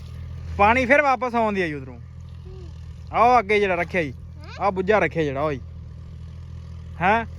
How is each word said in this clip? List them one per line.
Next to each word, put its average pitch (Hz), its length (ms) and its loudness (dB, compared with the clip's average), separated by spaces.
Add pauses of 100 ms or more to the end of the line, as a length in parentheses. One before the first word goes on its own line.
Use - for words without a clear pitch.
(580)
ਪਾਣੀ 233 280 6
ਫਿਰ 277 160 6
ਵਾਪਸ 254 340 2
ਆਉਂਦੀ 214 260 2
ਆ 175 60 0
ਜੀ 151 60 -4
ਉਧਰੋਂ। 127 260 -10 (1120)
ਆਓ 233 260 8
ਅੱਗੇ 208 200 2
ਜਿਹੜਾ 196 160 2
ਰੱਖਿਆ 170 280 0
ਜੀ, 135 100 -4 (460)
ਆਹ 190 120 2
ਬੁੱਝਾ 190 280 4
ਰੱਖਿਆ 165 240 2
ਜਿਹੜਾ, 139 180 -2
ਉਹ 151 100 0
ਹੀ। 135 100 -6 (1400)
ਹੈਂ? 214 240 4 (140)